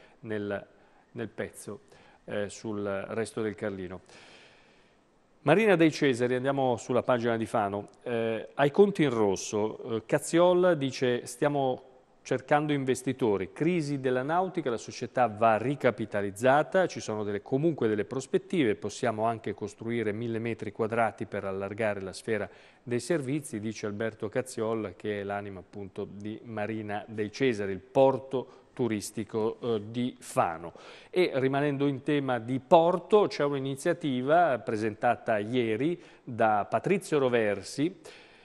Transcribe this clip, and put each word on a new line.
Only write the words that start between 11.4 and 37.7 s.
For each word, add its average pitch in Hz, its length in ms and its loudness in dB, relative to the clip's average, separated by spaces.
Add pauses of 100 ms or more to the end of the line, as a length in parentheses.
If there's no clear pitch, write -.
cercando 147 540 0
investitori, 123 800 0
crisi 147 460 0
della 127 220 0
nautica, 165 460 -2
la 117 80 -2
società 117 520 0
va 110 280 4
ricapitalizzata, 120 1300 2
ci - 140 -6
sono 107 240 -4
delle, 101 160 -4
comunque 135 480 0
delle 104 160 2
prospettive, 127 720 0
possiamo 107 500 -4
anche 110 300 -2
costruire 113 580 -4
mille 113 260 -4
metri 113 320 -6
quadrati 113 540 -2
per 101 200 -8
allargare 98 580 -4
la 92 100 -8
sfera 104 340 -4 (360)
dei 120 180 -2
servizi", 143 600 -4
dice 110 260 -6
Alberto 107 420 -6
Cazziol, 110 640 -4
che 104 260 -6
è - 20 -6
l'anima 101 380 -6
appunto 98 460 -10
di 104 380 -10
Marina 107 640 -6
dei 107 260 -6
Cesari, 104 400 0
il 92 80 -8
porto - 920 0
turistico, 110 880 -2
eh, 117 280 -2
di 123 280 -4
Fano. 85 560 -2 (340)
E 180 240 2
rimanendo 139 540 2
in 135 160 -2
tema 135 360 0
di 120 220 -4
porto, 175 640 6
c'è - 160 -2
un'iniziativa 143 1160 0
presentata 110 800 0
ieri 117 600 0 (240)
da 110 460 2
Patrizio 156 500 0
Roversi, 120 1080 0 (180)